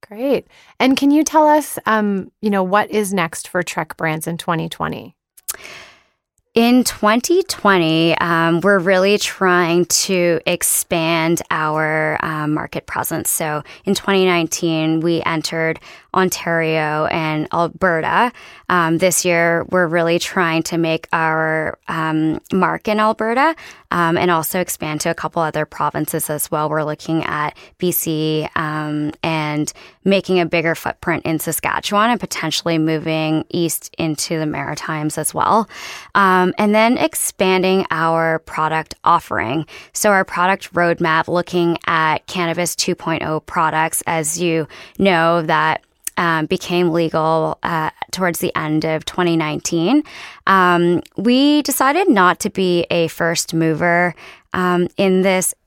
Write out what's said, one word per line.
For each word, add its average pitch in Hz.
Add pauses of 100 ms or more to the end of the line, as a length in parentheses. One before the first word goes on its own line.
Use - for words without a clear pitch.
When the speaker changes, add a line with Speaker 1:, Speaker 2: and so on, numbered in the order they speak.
Speaker 1:
Great. 233 (320)
And 262
can 285
you 302
tell 302
us, 302
um, 208 (100)
you 220
know, 196
what 185
is 208
next 170
for 180
Trek -
Brands 160
in 165
twenty 165
twenty? 160 (1400)
Speaker 2:
In 240
twenty 214
twenty, 165
um, 165
we're 196
really 190
trying 180
to 175
expand 165 (100)
our, 156
um, 151
market -
presence. -
So 151 (220)
in 196
twenty 190
nineteen, 160
we 165
entered 160 (340)
Ontario 160
and 156
Alberta. 170 (380)
Um, 170
this 175
year, 170
we're 180
really 165
trying 165
to 170
make 160
our, 160 (120)
um, 160 (140)
mark 175
in 214
Alberta, 226 (380)
um, 170
and 175
also 165
expand 156
to 175
a 170
couple 170
other 156
provinces 151
as 151
well. 151
We're 156
looking 156
at 151 (220)
B 180
C, 156
um, 151 (120)
and 151 (320)
making 185
a 170
bigger 165
footprint -
in 160
Saskatchewan 208
and 226
potentially -
moving 156
east -
into 160
the 156
Maritimes 151
as 156
well. 190 (480)
Um, 185
and 208
then 226
expanding 185
our 165
product 156 (100)
offering. 156 (280)
So -
our 190
product 185
roadmap, 170
looking 170 (100)
at 160
Cannabis 175
two -
point -
oh 156
products, 160
as 160
you 160 (300)
know, 170
that, 156 (340)
um, 165
became 175
legal, 160
uh, 156 (220)
towards 180
the -
end 156
of 160
twenty 175
nineteen. 160 (420)
Um, 175 (160)
we 269
decided 285
not 202
to 214
be 180
a 170
first 170
mover, 170 (380)
um, 180 (100)
in 185
this 185 (140)